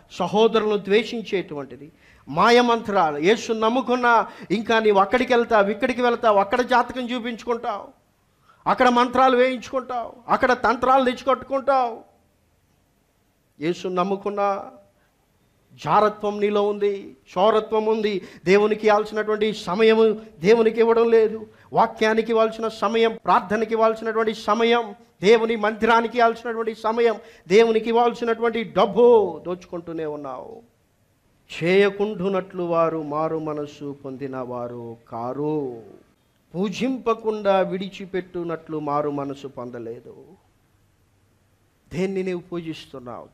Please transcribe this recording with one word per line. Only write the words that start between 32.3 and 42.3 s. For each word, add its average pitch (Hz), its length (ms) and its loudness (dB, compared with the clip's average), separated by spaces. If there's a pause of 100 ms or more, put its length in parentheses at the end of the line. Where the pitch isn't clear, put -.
వారు 165 400 0
మారు 156 360 -4
మనస్సు 147 540 -10 (120)
పొందిన 131 320 -10
వారు 120 600 -10 (120)
కారు, 127 720 -6 (720)
పూజింపకుండా 214 1080 -2
విడిచిపెట్టునట్లు 180 1200 -8
మారు 147 300 -2
మనసు 139 380 -8
పొందలేదు. 120 800 -14 (1700)
దేన్ని 190 300 -2
నీవు 180 180 -6